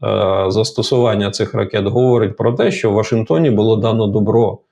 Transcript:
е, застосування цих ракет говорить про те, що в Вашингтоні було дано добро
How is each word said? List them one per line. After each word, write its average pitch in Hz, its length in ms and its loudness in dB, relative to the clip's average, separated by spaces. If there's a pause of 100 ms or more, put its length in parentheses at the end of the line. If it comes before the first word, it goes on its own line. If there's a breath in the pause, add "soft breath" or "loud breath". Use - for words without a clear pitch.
е, 98 480 0
застосування 107 800 0
цих - 220 -6
ракет 104 320 -2
говорить 117 520 0
про 110 140 0
те, 196 200 0
що 117 200 -2
в - 20 0
Вашингтоні 120 560 0
було 110 260 2
дано 110 320 0
добро 107 520 0 (120)